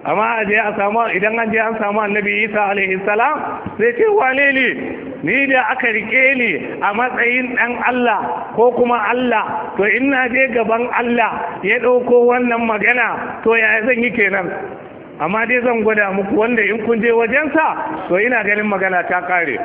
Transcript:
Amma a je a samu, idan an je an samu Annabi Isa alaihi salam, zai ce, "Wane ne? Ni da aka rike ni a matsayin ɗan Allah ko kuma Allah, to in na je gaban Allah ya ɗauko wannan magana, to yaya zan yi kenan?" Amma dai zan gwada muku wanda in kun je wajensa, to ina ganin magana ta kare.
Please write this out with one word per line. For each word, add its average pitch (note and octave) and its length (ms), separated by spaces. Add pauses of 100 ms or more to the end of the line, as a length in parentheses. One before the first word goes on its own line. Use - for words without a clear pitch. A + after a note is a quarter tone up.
Amma A3 400
a - 20
je G3+ 140
a G#3 160
samu, G#3 240 (160)
idan G#3+ 240
an A3+ 120
je A3+ 80
an A3 200
samu G#3 200
Annabi G#3 440
Isa G#3+ 160 (160)
alaihi F#3+ 300
salam, A#3+ 340 (400)
zai A#3 160
ce, G#4+ 160
"Wane C#4 400
ne? C4 160 (560)
Ni B3+ 240
da C4 240
aka B3+ 240
rike A3 280 (120)
ni A#3+ 160 (320)
a G3 100
matsayin B3 600
ɗan A#3+ 180 (140)
Allah A#3+ 640
ko A#3+ 200
kuma A#3+ 360
Allah, A#3+ 680
to F#3+ 60
in A3+ 280
na B3+ 160
je B3 240
gaban A3+ 400
Allah A#3 720
ya A3 160
ɗauko B3 480
wannan A#3+ 400
magana, G#3+ 760
to A3+ 120
yaya A3 320
zan A#3+ 160
yi A#3+ 80
kenan?" F#3+ 400 (680)
Amma G#3 300
dai B3 160
zan A#3 160
gwada G#3 320
muku G3 240
wanda A3+ 240
in G3+ 240
kun A3+ 160
je A#3 80
wajensa, A#3+ 960
to F3 140
ina A#3 240
ganin G#3 240
magana F#3 400
ta F3+ 160
kare. E3+ 400